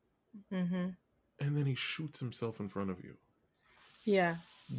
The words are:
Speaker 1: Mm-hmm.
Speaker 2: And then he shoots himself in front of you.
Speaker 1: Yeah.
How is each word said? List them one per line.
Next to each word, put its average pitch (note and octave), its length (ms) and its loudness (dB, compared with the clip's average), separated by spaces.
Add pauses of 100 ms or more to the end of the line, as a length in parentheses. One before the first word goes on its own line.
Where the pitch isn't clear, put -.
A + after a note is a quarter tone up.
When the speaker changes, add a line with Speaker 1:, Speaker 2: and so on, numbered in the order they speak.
(540)
Speaker 1:
Mm-hmm. F3+ 360 0 (500)
Speaker 2:
And D3 180 2
then C#3+ 80 4
he C3+ 100 4
shoots - 440 -4
himself A#2 420 -4
in G2+ 80 -2
front G2 220 0
of F2+ 120 -6
you. - 140 -16 (880)
Speaker 1:
Yeah. F3+ 320 6 (420)